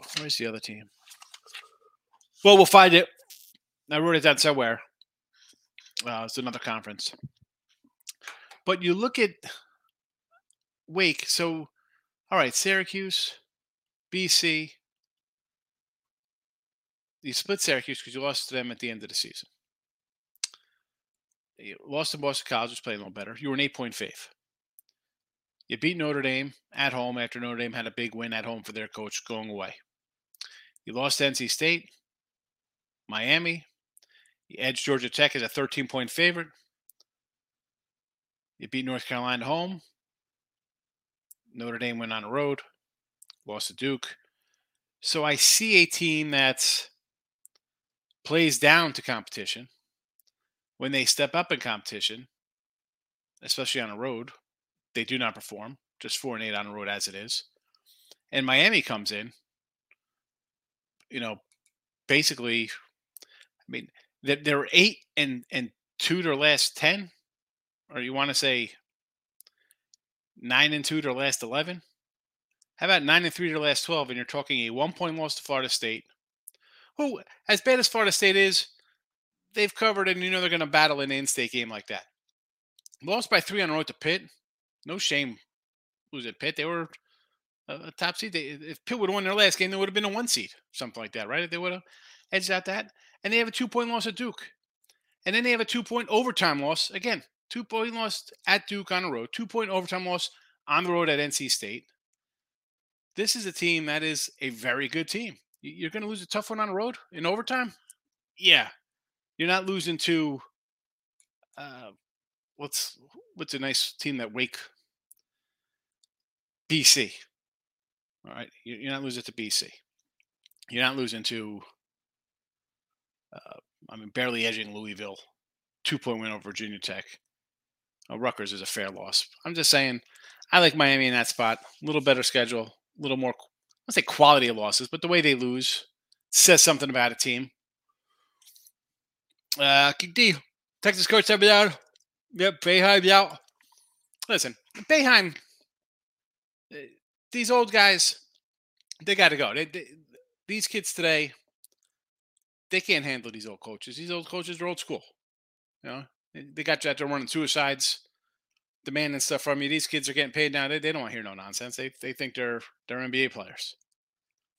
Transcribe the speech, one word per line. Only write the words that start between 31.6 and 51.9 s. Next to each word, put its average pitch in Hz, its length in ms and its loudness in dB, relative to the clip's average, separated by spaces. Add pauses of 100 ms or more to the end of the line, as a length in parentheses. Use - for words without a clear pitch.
Miami. 151 560 -2 (840)
You - 120 -20
edged 127 260 -2
Georgia 127 240 0
Tech 147 260 2
as 131 60 -2
a 113 80 -4
thirteen-point 131 600 -4
favorite. 170 380 0 (2000)
You 113 80 -16
beat 131 180 -6
North 131 200 -6
Carolina 123 380 -4
at 123 40 -8
home. 170 340 -4 (1700)
Notre 117 260 -10
Dame 120 200 -4
went 113 140 -6
on 110 80 -6
the 104 80 -10
road, 139 320 -2 (840)
lost 104 220 -8
to 98 60 -12
Duke. 131 420 -6 (840)
So 156 240 -2
I 147 100 2
see 214 420 6
a 170 80 8
team 156 460 -2
that - 580 2 (1300)
plays 156 360 2
down 151 340 6
to - 80 -8
competition. 113 680 -8 (1120)
When 131 120 -4
they 135 140 2
step - 280 2
up 175 180 0
in 139 80 -2
competition, 110 680 -6 (1120)